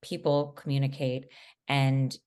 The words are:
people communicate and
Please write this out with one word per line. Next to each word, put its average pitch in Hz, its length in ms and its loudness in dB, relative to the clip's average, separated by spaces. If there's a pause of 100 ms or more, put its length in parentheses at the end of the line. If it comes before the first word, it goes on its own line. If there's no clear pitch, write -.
people 147 560 0
communicate 135 680 -2 (400)
and 135 500 2 (100)